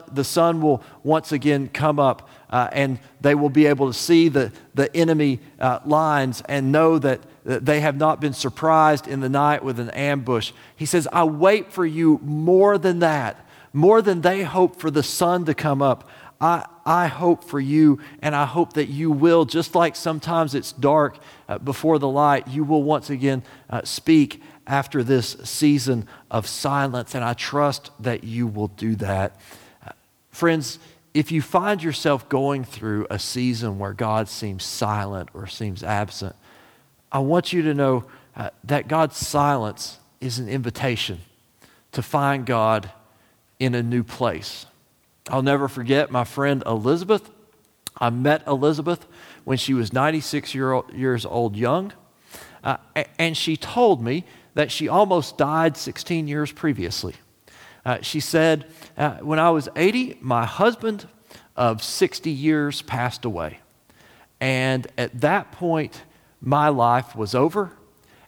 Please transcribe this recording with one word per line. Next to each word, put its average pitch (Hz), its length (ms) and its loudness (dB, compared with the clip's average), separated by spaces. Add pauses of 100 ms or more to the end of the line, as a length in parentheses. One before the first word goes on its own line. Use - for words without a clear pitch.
(120)
the 139 100 -2
sun 165 380 2
will 147 220 2 (200)
once 156 300 0
again 139 360 0
come 147 300 0
up, 135 300 0 (220)
uh, 123 220 0
and 135 260 -2 (240)
they 143 120 4
will 147 140 2
be 147 160 6
able 139 220 4
to 123 80 -2
see 165 340 4
the, 131 240 0 (220)
the 139 200 0
enemy, 156 460 2 (180)
uh, 127 280 0
lines 147 600 2
and 135 240 -2
know 160 280 4
that, 131 220 0 (240)
that 131 200 -4
they 151 160 2
have 147 160 0
not 156 240 0
been 147 140 -2
surprised 156 720 2
in 139 120 -6
the 131 100 -2
night 147 340 2
with 123 160 -4
an 120 100 -6
ambush." 127 600 -2 (240)
He 156 80 -8
says, 156 260 0
"I 170 140 2
wait 175 480 2
for 180 140 -2
you 156 360 4
more 180 540 4
than 175 220 0
that, 151 480 0 (260)
more 196 300 6
than 185 180 0
they 185 220 2
hope 180 340 2
for 156 140 -2
the 143 120 2
sun 180 440 0
to 156 80 0
come 139 260 -2
up. 135 260 2 (360)
I, 165 220 2 (220)
I 175 200 2
hope 160 380 0
for 143 160 -4
you, 143 380 4 (240)
and 151 120 -2
I 143 120 2
hope 165 260 0
that 151 140 0
you 156 240 -2
will, 160 340 6
just 160 300 -2
like 170 200 4
sometimes 160 600 -2
it's - 180 -6
dark, 143 460 2 (280)
uh, 101 120 -8
before 151 400 0
the 139 100 0
light, 143 400 2
you 143 160 -4
will 147 180 2
once 147 280 -2
again, 131 320 -2 (260)
uh, 123 160 -6
speak - 580 2 (240)
after 135 360 -2
this 123 420 0
season 131 640 0 (220)
of 110 160 -2
silence, 135 680 -4
and 127 80 -6
I 120 120 -2
trust 143 560 -2 (100)
that 117 240 -4
you 117 220 -4
will 104 220 -4
do 107 280 -4
that." 98 420 -4 (480)
Uh, - 40 -18 (400)
friends, 160 480 -2 (340)
if 147 180 -2
you 160 120 0
find 185 400 0
yourself 147 480 -2
going 139 340 -2
through 107 460 -6
a 101 80 -4
season 117 600 -4
where 98 140 -6
God 107 340 -2
seems 98 380 -10
silent 101 680 -4
or 92 120 -14
seems 98 360 -10
absent, 104 520 -6 (800)
I 135 60 -2
want 160 340 0
you 180 100 2
to 156 120 0
know, 135 300 2 (300)
uh, 110 140 -10 (160)
that 143 240 -2
God's 156 300 0
silence 139 800 -2 (240)
is 123 160 -6
an 120 100 -8
invitation 117 720 -4 (720)
to - 80 -6
find 139 460 -2
God 110 440 0 (680)
in 127 160 0
a 120 80 0
new 117 200 0
place. - 640 -6 (640)
I'll 131 140 -2
never 139 260 2
forget 135 420 0
my 123 140 -2
friend 139 420 -2
Elizabeth. 165 640 0 (640)
I 120 140 0
met 143 380 0
Elizabeth 151 580 -2 (380)
when 127 140 -2
she 135 160 -2
was 113 180 -2
ninety-six 143 640 -2
year, 131 280 -2 (100)
years 123 320 -2
old, 117 320 -4
young, 151 360 -2 (720)
uh, 139 140 -2 (180)
a-, 156 100 -4 (140)
and 165 160 0
she 160 200 -2
told 202 460 2
me 139 220 -2 (300)
that 151 180 0
she 151 160 -4
almost 180 500 0
died 156 380 0
sixteen 160 500 -6
years 147 240 -4
previously. 101 640 -4 (680)
Uh, 123 160 -2
she - 180 -6
said, 160 460 2 (320)
uh, 143 220 -2
"When 156 200 -4
I 170 120 4
was 151 260 0
eighty, 220 440 0
my 120 260 -2
husband 220 600 -2 (480)
of 113 300 0
sixty - 460 -2
years 147 520 -2
passed 120 420 -6
away. 82 360 -6 (800)
And 131 480 -2 (100)
at 120 220 -6
that 170 320 -2
point, 165 500 -6 (380)
my 147 300 2
life 120 440 2
was 107 220 -4
over, 170 360 0 (560)